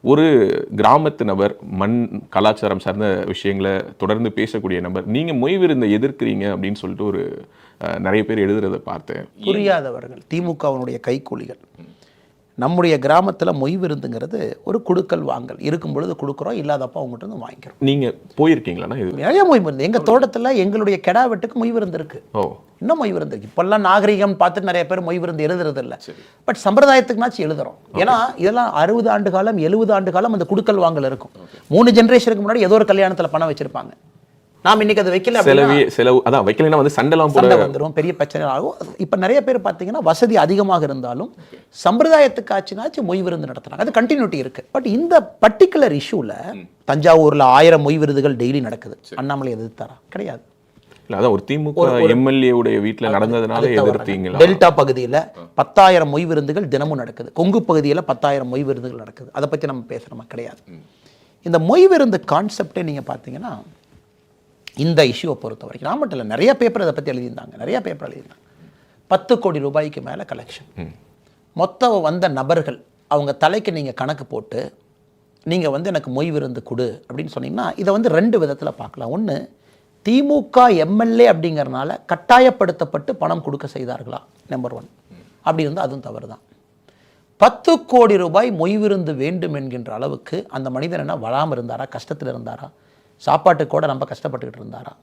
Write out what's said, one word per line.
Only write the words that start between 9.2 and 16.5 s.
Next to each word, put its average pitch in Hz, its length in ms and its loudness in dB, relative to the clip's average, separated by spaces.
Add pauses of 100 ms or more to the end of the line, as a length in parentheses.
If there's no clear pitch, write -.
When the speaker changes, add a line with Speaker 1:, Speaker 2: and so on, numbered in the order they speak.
Speaker 2:
புரியாதவர்கள், 170 840 -4
திமுகவினுடைய 143 720 -4
கைக்கூலிகள். 123 600 -8 (960)
நம்முடைய 165 400 2
கிராமத்துல 170 560 2
மொய் 147 260 -2
விருந்துங்கிறது 147 840 -6
ஒரு 233 220 -4
குடுக்கல் 175 360 -2
வாங்கல், 127 380 -8
இருக்கும் 160 340 -6
பொழுது 165 200 -6
கொடுக்குறோம், 147 440 -8